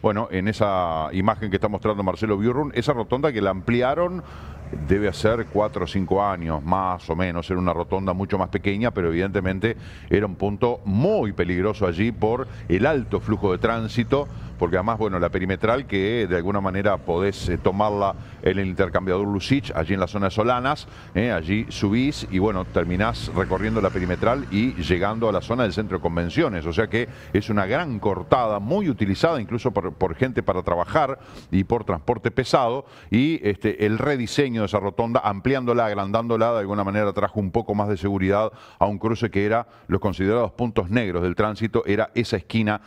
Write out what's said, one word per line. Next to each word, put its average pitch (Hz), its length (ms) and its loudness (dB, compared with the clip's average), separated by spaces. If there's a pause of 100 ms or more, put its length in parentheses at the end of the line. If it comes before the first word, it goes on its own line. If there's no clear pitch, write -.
Bueno, 107 300 0
en 92 180 0
esa 90 640 0
imagen 101 380 0
que 95 60 2
está 104 120 0
mostrando 104 340 -2
Marcelo 98 360 0
Biurrun, 123 360 0
esa 123 200 0
rotonda 123 360 -2
que 110 120 -2
la 98 80 2
ampliaron 127 720 0 (640)
debe 101 220 2
hacer 110 420 0
cuatro 104 340 0
o - 20 -4
cinco 95 360 0
años, 82 400 -2
más 90 460 -2
o 80 80 -2
menos. 87 340 -2
Era 90 80 0
una 90 140 2
rotonda 92 400 -2
mucho 95 240 -2
más 95 140 0
pequeña, 101 400 0
pero 92 180 0
evidentemente 95 680 0 (320)
era 104 160 4
un 92 80 -4
punto 104 500 0
muy 117 480 2
peligroso 90 540 0
allí 92 260 2
por 117 340 0 (220)
el 95 160 4
alto 131 340 2
flujo 101 340 0
de 90 40 0
tránsito, 117 720 0 (300)
porque 87 180 2
además, 107 220 0
bueno, 101 200 0
la 85 120 2
perimetral 98 560 0
que 104 400 0
de 90 100 0
alguna 95 240 -2
manera 95 380 0
podés, 87 500 -2
eh, 85 80 0
tomarla 101 580 0 (280)
en 95 160 2
el 98 80 0
intercambiador 92 600 0
Lucich, 101 480 -2
allí 82 200 0
en 95 60 0
la 90 60 0
zona 98 200 0
de 90 60 0
Solanas, 123 540 0 (280)
eh, 113 180 2
allí 95 380 0
subís 117 600 0
y, 95 80 0
bueno, 95 280 2
terminás 92 680 0
recorriendo 95 460 0
la 98 80 4
perimetral 98 600 0
y 113 240 2
llegando 95 560 0
a - 20 2
la 90 80 0
zona 120 220 -2
del 101 100 2
centro 98 240 -2
de 78 60 -6
convenciones. 87 640 0
O 82 80 -2
sea 107 140 -6
que 113 200 -2 (240)
es - 160 0
una 104 160 2
gran 123 360 -2
cortada, 107 580 2
muy 160 320 0
utilizada 113 500 0
incluso 113 300 -2
por, 90 240 -2
por 85 200 0
gente 123 280 0
para 92 200 0
trabajar 131 580 0 (300)
y 95 140 4
por 117 200 0
transporte 104 460 -2
pesado, 127 540 2 (260)
y, 139 380 4
este, 104 380 0
el 107 100 2
rediseño 127 640 0
de 104 80 0
esa 98 140 0
rotonda, 117 420 0
ampliándola, 120 640 2
agrandándola, 110 680 2
de 113 40 0
alguna 101 240 0
manera 101 300 0
trajo 101 260 -2
un 95 140 0
poco 107 240 0
más 104 120 0
de 104 80 0
seguridad 98 540 2 (300)
a 98 60 4
un 101 120 0
cruce 110 320 0
que 98 160 0
era 117 220 0 (180)
los 92 140 2
considerados 101 500 0
puntos 110 400 -2
negros 98 320 0
del 90 140 0
tránsito, 107 500 0
era 101 300 2
esa 113 220 0
esquina, 107 480 0